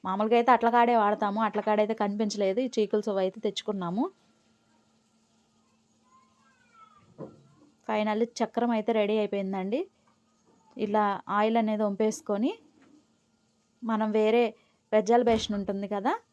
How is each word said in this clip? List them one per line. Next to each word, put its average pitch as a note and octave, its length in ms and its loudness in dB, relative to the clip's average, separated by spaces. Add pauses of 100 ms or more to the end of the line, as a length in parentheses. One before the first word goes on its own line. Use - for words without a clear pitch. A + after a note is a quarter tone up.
మామూలుగా G#3 320 0
అయితే A#3 160 4
అట్ల A#3 180 4
కాడే A#3+ 260 4
వాడతాము. G#3 460 0
అట్ల G#3 180 -2
కాడైతే G#3+ 340 0
కనిపించలేదు, G#3 680 -2
ఈ C4 80 -2
చీకుల G#3+ 320 0
సువ్వ G3 200 -2
అయితే F#3+ 200 -2
తెచ్చుకున్నాము. G3+ 640 -4 (3750)
ఫైనల్లీ G#3+ 500 -2
చక్రం A#3+ 360 -2
అయితే A3 220 -2
రెడీ G#3+ 260 0
అయిపోయిందండి. G3 640 -4 (960)
ఇలా G#3+ 280 0 (260)
ఆయిల్ G#3+ 280 2
అనేది G#3+ 240 0
వంపేసుకొని G#3+ 680 0 (1300)
మనం A3 300 -2
వేరే A3 320 4 (480)
బెజ్జాల A3 300 4
బేషన్ A3 340 0
ఉంటుంది G3 320 -6
కదా G#3 240 -2 (200)